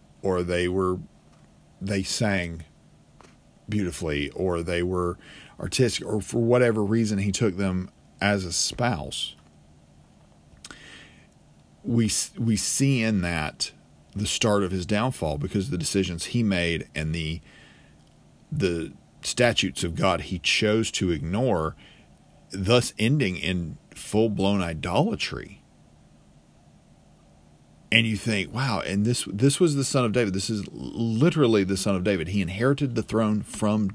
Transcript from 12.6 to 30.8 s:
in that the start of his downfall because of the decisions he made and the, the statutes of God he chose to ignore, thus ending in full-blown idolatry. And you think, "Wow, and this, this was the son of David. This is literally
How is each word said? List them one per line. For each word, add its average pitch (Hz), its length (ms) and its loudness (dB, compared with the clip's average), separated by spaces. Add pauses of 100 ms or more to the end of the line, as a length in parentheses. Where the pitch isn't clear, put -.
in 110 200 2
that 85 500 -4 (440)
the 104 120 -2
start 104 360 2
of 90 80 -2
his 92 140 -2
downfall 104 520 -2
because 92 280 -2
of 139 60 -6
the 87 60 -2
decisions 87 480 -2
he 120 180 0
made 85 500 0
and 78 220 -2
the, 82 260 -4 (1120)
the 85 400 -2 (300)
statutes - 640 0
of 85 120 -2
God 90 260 2
he 90 160 -6
chose 110 540 2
to 95 200 0
ignore, 85 640 0 (760)
thus 101 480 2
ending 110 380 2
in 87 400 -2 (180)
full-blown 101 680 2
idolatry. 87 1000 -2 (2250)
And 113 140 6
you 110 80 0
think, 101 380 -2
"Wow, 117 320 -2
and 98 200 0
this, 120 220 0
this 131 320 2
was 165 160 4
the 139 80 0
son 127 220 2
of 107 80 0
David. 110 200 2
This 95 160 -4
is 104 220 -4
literally 113 920 2